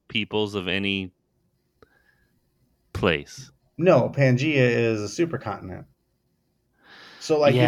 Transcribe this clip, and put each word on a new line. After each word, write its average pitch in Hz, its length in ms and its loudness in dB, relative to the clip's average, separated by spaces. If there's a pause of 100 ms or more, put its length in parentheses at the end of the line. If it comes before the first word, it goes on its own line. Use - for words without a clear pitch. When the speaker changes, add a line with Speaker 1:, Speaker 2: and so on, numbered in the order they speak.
Speaker 1:
peoples 107 480 -6
of 92 140 -6
any 98 420 -4 (1800)
place. - 580 -4 (260)
Speaker 2:
No, 147 320 4
Pangea 135 460 2
is 117 480 2
a 131 240 -4
supercontinent. 98 600 -10 (1300)
So, 151 220 0
like, 139 160 4
you 123 60 4
know 120 60 6